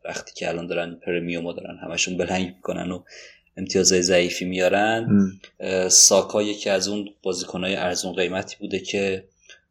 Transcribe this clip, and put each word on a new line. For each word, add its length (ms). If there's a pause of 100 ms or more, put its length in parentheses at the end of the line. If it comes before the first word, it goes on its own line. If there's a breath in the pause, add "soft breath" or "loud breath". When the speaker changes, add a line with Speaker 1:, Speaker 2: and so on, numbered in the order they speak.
Speaker 1:
وقتی 300
که 140
الان 180
دارن 380
پرمیومو 480
دارن 240
همشون 400
بلنگ 380
می‌کنن 360
و 120 (540 loud breath)
امتیازهای 440
ضعیفی 440
میارن. 640
Speaker 2:
ام. 300 (200)
Speaker 1:
اه، 300
ساکا 520
یکی 280
از 180
اون 220 (140)
بازیکنهای 520
ارزون 380
قیمتی 460
بوده 200
که 480 (440 loud breath)